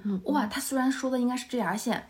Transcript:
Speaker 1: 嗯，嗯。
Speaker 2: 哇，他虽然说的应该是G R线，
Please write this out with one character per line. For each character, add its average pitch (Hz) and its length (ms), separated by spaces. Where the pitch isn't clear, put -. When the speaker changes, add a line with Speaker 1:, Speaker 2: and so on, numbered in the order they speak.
Speaker 1:
嗯， 196 220
嗯。 277 80
Speaker 2:
哇， 277 140
他 214 120
虽 269 180
然 262 140
说 269 180
的 254 80
应 247 100
该 247 100
是 247 100
G 247 140
R 185 160
线， - 320